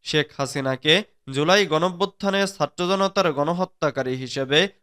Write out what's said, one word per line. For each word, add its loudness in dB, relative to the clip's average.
শেখ 0
হাসিনাকে 0
জুলাই 4
গণঅভ্যুত্থানে -2
ছাত্র -4
জনতার 2
গণহত্যাকারী -2
হিসেবে 0